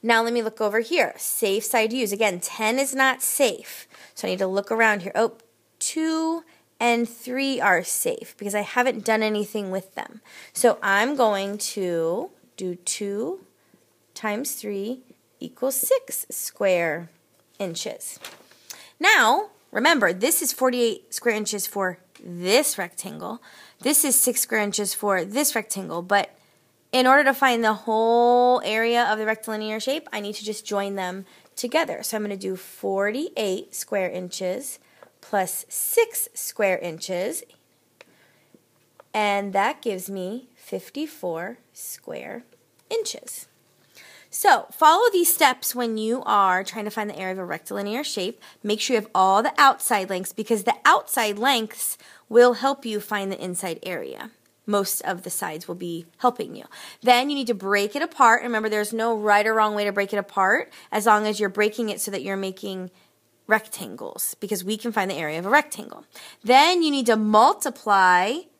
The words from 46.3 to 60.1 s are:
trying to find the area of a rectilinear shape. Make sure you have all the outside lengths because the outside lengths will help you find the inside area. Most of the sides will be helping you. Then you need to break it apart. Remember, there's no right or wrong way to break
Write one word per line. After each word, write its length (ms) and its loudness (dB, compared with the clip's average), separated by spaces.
trying 220 -8
to 80 -6
find 180 -6
the 80 -12
area 140 -6
of 80 -8
a 40 -6
rectilinear 600 -6
shape. 360 -6
Make 180 -2
sure 140 -2
you 60 4
have 120 -12
all 300 6
the 160 0
outside 500 4
lengths 240 -6
because 300 -2
the 220 2
outside 520 2
lengths 600 -2
will 240 8
help 340 -2
you 140 -4
find 320 -6
the 120 -8
inside 380 -6
area. 480 -10
Most 340 0
of 240 -6
the 60 -10
sides 360 -8
will 80 -8
be 320 -8
helping 360 -2
you. 120 -16
Then 260 4
you 60 -2
need 140 -4
to 60 2
break 420 -2
it 60 -2
apart. 420 4
Remember, 240 -2
there's 240 -2
no 240 0
right 320 4
or 60 2
wrong 200 2
way 80 -2
to 80 0
break 220 -2